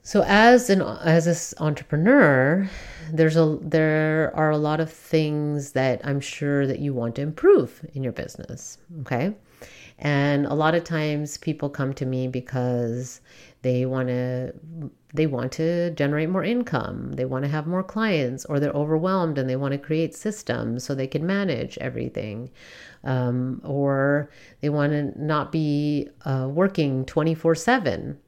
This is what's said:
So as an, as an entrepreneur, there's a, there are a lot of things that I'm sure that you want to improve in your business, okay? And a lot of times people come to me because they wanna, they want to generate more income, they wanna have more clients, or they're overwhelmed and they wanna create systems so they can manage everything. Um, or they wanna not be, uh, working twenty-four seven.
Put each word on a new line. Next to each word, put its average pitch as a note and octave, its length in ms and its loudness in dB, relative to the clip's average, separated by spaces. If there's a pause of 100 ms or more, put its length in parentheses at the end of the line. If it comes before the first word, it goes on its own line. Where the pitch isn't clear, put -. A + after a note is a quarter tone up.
So - 240 2
as A#3 440 8
an, F#3+ 120 6
as D#3+ 460 2
an - 340 -2
entrepreneur, D#3 1080 4 (420)
there's D#3+ 240 4
a, D#3 260 4
there D#3 720 2
are D#3 180 2
a D3+ 60 2
lot D3+ 220 0
of D#3+ 100 -2
things D3+ 840 -2
that C3 320 0
I'm C#3 160 0
sure C#3+ 440 0
that C3+ 140 -2
you C#3+ 140 -2
want A#2 220 -2
to C#3 60 -4
improve D#3 720 4
in C3+ 100 -6
your B2 100 -4
business, - 640 -12 (240)
okay? C#3 340 -2 (640)
And C#3+ 460 2
a - 80 -2
lot D#3 220 2
of E3 100 0
times D3+ 520 -4
people D3+ 320 -4
come C3+ 260 -4
to C3+ 100 -6
me B2+ 240 -2
because B2 920 -4 (440)
they B2+ 220 0
wanna, B2+ 680 -2 (600)
they D#3 140 2
want B2+ 260 -2
to E3+ 380 -2
generate D3+ 380 0
more F#3 140 -2
income, E3+ 680 -4
they C3 120 -4
wanna C3 240 -4
have D3+ 180 -4
more F#3 160 -2
clients, E3 640 -2
or C#3+ 160 -2
they're D3 100 0
overwhelmed D#3+ 680 0
and C3 120 0
they B2+ 80 -2
wanna C#3 200 -2
create D#3 380 -2
systems A#2+ 680 -6
so C#3 100 -4
they C3 120 -4
can D3 180 -4
manage F#3 540 -2
everything. A#2+ 680 -6 (540)
Um, B2+ 640 -2
or C#3 640 0 (320)
they D3 80 -2
wanna D3 480 0
not D3+ 340 -2
be, D3 560 0 (160)
uh, C3 260 -2
working D3 540 0
twenty-four D#3+ 520 0
seven. D3 720 -2